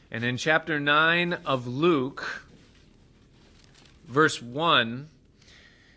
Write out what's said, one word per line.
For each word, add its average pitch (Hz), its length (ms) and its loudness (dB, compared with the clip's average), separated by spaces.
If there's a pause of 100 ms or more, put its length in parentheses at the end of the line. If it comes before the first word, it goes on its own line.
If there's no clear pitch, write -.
(120)
And 113 120 -6
in 123 140 -2
chapter 156 420 0
nine 160 540 2 (100)
of 131 220 -2
Luke, 139 800 -2 (1600)
verse 143 320 2
one, 131 680 0 (880)